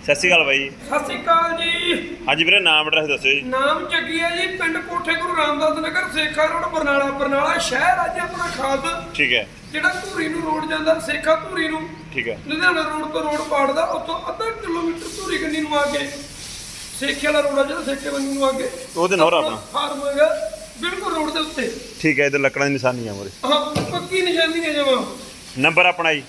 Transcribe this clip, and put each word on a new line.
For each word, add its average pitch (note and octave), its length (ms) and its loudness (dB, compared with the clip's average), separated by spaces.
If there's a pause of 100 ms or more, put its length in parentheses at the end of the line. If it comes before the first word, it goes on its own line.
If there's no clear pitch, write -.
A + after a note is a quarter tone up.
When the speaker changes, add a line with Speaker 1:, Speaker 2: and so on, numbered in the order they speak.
Speaker 1:
ਸਤਿ D3 120 2
ਸ਼੍ਰੀ F3+ 140 2
ਅਕਾਲ E3+ 140 6
ਬਾਈ। C#3 260 2
Speaker 2:
ਸਤਿ - 360 -4
ਸ਼੍ਰੀ - 160 -6
ਅਕਾਲ E4+ 420 4
ਜੀ। E4+ 280 0 (360)
Speaker 1:
ਹਾਂਜੀ D3+ 160 4
ਵੀਰੇ, F#3 160 6
ਨਾਮ D#3 280 4
ਐਡਰੈਸ D#3 200 2
ਦੱਸਿਓ C3+ 240 2
ਜੀ। C#3 100 2
Speaker 2:
ਨਾਮ C4 460 0
ਜੱਗੀ D#4+ 320 0
ਹੈ E4 160 0
ਜੀ, F#4 220 -2
ਪਿੰਡ D#4+ 200 0
ਕੋਠੇ E4 360 -2
ਗੁਰੂ E4+ 240 0
ਰਾਮਦਾਸ D4+ 400 2
ਨਗਰ, D#4+ 240 -2 (140)
ਸੇਖਾ D4+ 300 2
ਰੋਡ, E4+ 200 0
ਬਰਨਾਲਾ। C#4+ 400 2
ਬਰਨਾਲਾ C#4 520 2
ਸ਼ਹਿਰ E4 480 2
ਅੱਜ E4+ 140 -4
ਆਪਣਾ E4+ 280 -4 (100)
ਖਾਸ C#4 580 -2
Speaker 1:
ਠੀਕ C4 180 4
ਹੈ। G3 140 2 (240)
Speaker 2:
ਜਿਹੜਾ D#4 180 2
ਧੂਰੀ F#4 400 -4
ਨੂੰ E4 120 -4
ਰੋਡ D#4 280 -2
ਜਾਂਦਾ, D#4+ 300 2
ਸੇਖਾ D#4 360 2
ਧੂਰੀ D#4+ 320 -2
ਨੂੰ, D#4+ 220 -4 (240)
Speaker 1:
ਠੀਕ A#3 160 -2
ਹੈ। G#3+ 180 -4
Speaker 2:
ਲੁਧਿਆਣਾ D#4+ 340 2
ਰੋਡ D#4 300 -4
ਤੋਂ D#4 120 -2
ਰੋਡ D4+ 180 0
ਪਾੜਦਾ, C#4+ 420 2
ਉੱਥੋਂ E4 360 -4 (100)
ਅੱਧਾ A4+ 200 -4
ਕਿਲੋਮੀਟਰ E4+ 580 -4 (100)
ਧੂਰੀ F#4 200 -2
ਕੰਨੀ D#4 240 -2
ਨੂੰ D4+ 140 -2
ਆ C#4+ 100 4
ਕੇ C#4+ 240 -2 (920)
ਸੇਖੇ C#4 280 -2
ਵਾਲਾ D4+ 120 4
ਰੋਡ C#4 200 2
ਆ C#4 40 4
ਜਿਹੜਾ, D#4 200 -4
ਸੇਖੇ C#4 260 -4
ਕੰਨੀ C#4 240 -2
ਨੂੰ C#4 120 0
ਆ C4 60 4
ਕੇ - 180 -2 (280)
Speaker 1:
ਉਹਦੇ F3+ 180 4
ਨਾਲ E3+ 180 6
ਆਪਣਾ D3 220 2 (180)
Speaker 2:
ਫਾਰਮ C#4+ 340 -2
ਹੈਗਾ, D4 440 2 (300)
ਬਿਲਕੁਲ F#4 340 -2
ਰੋਡ D4+ 160 -2
ਦੇ D#4+ 80 -2
ਉੱਤੇ। C#4+ 320 -4 (300)
Speaker 1:
ਠੀਕ D3+ 180 4
ਹੈ, C#3+ 60 6
ਇੱਧਰ C#3+ 140 2
ਲੱਕੜਾਂ C#3 280 2
ਦੀ C#3+ 60 2
ਨਿਸ਼ਾਨੀ B2 340 0
ਆ G#2 60 -6
ਮੂਹਰੇ। G2 160 -8 (160)
Speaker 2:
ਹਾਂ, D4 460 0
ਪੱਕੀ F4+ 300 -2
ਨਿਸ਼ਾਨੀ E4 440 2
ਹੈ D4+ 80 -2
ਜਮਾਂ। C4+ 320 2 (540)
Speaker 1:
ਨੰਬਰ E3 260 4
ਆਪਣਾ E3+ 280 2
ਜੀ? C#3 160 -2